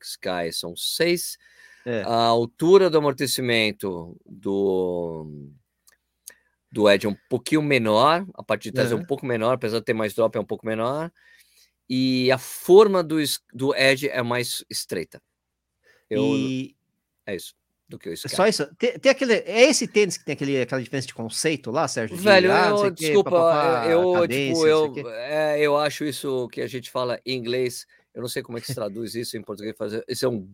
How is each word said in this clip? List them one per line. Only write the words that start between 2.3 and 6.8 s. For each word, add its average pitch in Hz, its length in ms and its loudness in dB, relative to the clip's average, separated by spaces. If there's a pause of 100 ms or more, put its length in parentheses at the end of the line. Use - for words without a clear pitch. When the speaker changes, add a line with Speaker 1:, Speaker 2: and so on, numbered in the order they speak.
Speaker 1:
do 156 80 4
amortecimento 113 1200 -2 (100)
do, 90 1040 -2 (1400)
do 104 200 4